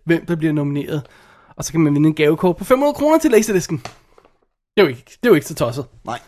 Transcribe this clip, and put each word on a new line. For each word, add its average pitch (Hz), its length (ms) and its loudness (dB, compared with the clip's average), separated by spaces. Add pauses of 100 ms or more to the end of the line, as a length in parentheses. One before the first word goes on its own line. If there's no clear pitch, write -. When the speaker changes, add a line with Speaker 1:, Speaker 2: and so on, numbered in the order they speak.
Speaker 1:
hvem 165 220 -2
der 175 100 -4
bliver 156 160 -2
nomineret. 143 500 -4 (540)
Og - 80 -10
så - 80 -10
kan 160 80 0
man 147 140 2
vinde 151 140 2
en 156 60 0
gavekort 160 420 0
på - 80 -14
fem 254 140 2
hundrede 294 160 0
kroner 302 240 2
til 311 120 0
Laserdisken. 208 460 0
Det - 140 -16 (880)
er 208 60 6
jo 170 60 4
ikke, 123 180 -10
det - 180 -20
er 240 40 2
jo 214 60 6
ikke 147 120 2
så 160 80 -12
tosset. 127 300 -4 (200)
Speaker 2:
Nej. 117 240 -10